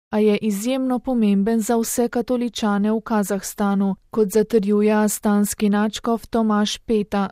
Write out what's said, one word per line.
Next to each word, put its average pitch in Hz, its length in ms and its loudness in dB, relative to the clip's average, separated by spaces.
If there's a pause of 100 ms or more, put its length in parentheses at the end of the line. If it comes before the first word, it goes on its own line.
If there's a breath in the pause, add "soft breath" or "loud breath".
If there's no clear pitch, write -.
(120)
a 214 80 0
je 214 180 4
izjemno 247 640 -2
pomemben 226 600 0
za 233 140 0
vse 233 340 0
katoličane 226 800 -2
v 220 100 -2
Kazahstanu, 202 920 -2 (160)
kot 220 160 2
zatrjuje 214 680 2
astanski 208 760 0
nadškof 220 580 -2
Tomaž 214 500 0
Peta, 202 540 -2